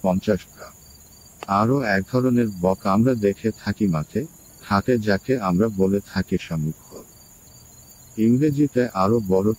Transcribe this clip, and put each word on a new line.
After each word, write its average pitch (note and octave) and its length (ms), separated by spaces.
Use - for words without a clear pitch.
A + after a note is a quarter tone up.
পঞ্চাশ F#2 380
গ্রাম। - 180
আরও A2+ 340
এক G2 300
ধরনের B2 360
বক F#2+ 260
আমরা A2+ 280
দেখে G2+ 360
থাকি - 360
মাঠে, D3 380
ঘাটে, D#3+ 280
যাকে G#2+ 420
আমরা F#2+ 280
বলে G2 380
থাকি - 360
শামুক। - 640
ইংরেজিতে C3 720
আরও G2+ 320
বড় G2 400